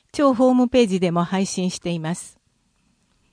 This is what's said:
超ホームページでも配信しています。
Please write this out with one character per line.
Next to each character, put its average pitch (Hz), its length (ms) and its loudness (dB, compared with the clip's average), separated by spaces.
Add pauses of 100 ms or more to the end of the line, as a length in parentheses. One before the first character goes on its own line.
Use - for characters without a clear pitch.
(120)
超 277 220 2
ホ 254 160 4
ー - 20 4
ム 247 160 2
ペ 254 140 4
ー 233 40 4
ジ 185 140 -2
で 175 100 0
も 175 140 0
配 190 220 -2
信 185 240 -4
し - 80 -10
て - 100 -10
い 170 100 -6
ま 160 160 -6
す。 - 240 -14 (960)